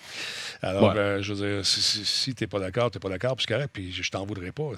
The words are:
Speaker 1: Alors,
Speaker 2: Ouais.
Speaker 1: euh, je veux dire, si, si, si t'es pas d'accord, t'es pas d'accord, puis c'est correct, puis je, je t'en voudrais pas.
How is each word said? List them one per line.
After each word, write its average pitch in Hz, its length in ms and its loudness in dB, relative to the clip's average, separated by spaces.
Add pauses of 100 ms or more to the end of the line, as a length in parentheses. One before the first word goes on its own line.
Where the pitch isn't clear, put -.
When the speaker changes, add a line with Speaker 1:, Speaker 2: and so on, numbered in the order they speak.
(600)
Speaker 1:
Alors, 98 340 6
Speaker 2:
Ouais. 107 40 4
Speaker 1:
euh, 101 240 2
je 101 100 -4
veux 101 140 -2 (100)
dire, 98 100 -2
si, - 140 4
si, 104 240 2
si - 300 0
t'es 113 120 -2
pas 98 140 -2
d'accord, 104 300 2
t'es - 80 -8
pas 95 100 -4
d'accord, 117 280 0
puis - 120 0
c'est 113 60 2
correct, 135 180 0
puis 95 180 -8
je, 92 120 -6
je - 80 -2
t'en 98 160 -4
voudrais 92 260 -6
pas. 151 260 -4